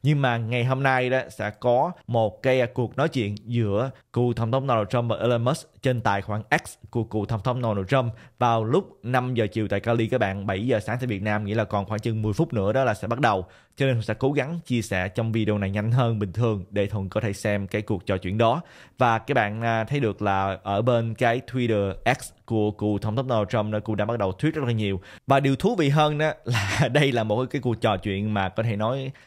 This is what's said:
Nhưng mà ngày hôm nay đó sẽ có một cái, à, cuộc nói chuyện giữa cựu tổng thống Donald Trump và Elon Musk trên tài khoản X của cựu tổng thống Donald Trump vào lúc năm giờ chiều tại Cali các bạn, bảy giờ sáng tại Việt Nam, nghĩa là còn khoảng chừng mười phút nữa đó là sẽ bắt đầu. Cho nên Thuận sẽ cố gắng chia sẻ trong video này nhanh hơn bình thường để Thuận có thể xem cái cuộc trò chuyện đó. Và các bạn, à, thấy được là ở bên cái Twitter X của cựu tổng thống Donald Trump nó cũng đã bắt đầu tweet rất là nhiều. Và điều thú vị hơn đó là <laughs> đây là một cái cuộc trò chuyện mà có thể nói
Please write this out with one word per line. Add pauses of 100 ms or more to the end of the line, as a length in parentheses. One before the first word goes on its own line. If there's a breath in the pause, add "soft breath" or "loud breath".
Nhưng
mà
ngày
hôm
nay
đó (100)
sẽ
có (160 loud breath)
một
cái,
à,
cuộc
nói
chuyện (100)
giữa (240 loud breath)
cựu
tổng
thống
Donald
Trump
và
Elon
Musk (140)
trên
tài
khoản (240)
X (160)
của
cựu
tổng
thống
Donald
Trump (260 loud breath)
vào
lúc
năm
giờ
chiều
tại
Cali
các
bạn,
bảy
giờ
sáng
tại
Việt
Nam,
nghĩa
là
còn
khoảng
chừng
mười
phút
nữa
đó
là
sẽ
bắt
đầu. (300 loud breath)
Cho
nên
Thuận
sẽ
cố
gắng
chia
sẻ
trong
video
này
nhanh
hơn
bình
thường
để
Thuận
có
thể
xem
cái
cuộc
trò
chuyện
đó. (360 loud breath)
Và
các
bạn,
à,
thấy
được
là
ở
bên
cái (100)
Twitter (260)
X (140)
của
cựu
tổng
thống
Donald
Trump
nó
cũng
đã
bắt
đầu
tweet
rất
là
nhiều. (260 loud breath)
Và
điều
thú
vị
hơn
đó (120)
là
<laughs>
đây
là
một
cái
cuộc
trò
chuyện
mà
có
thể
nói (160 loud breath)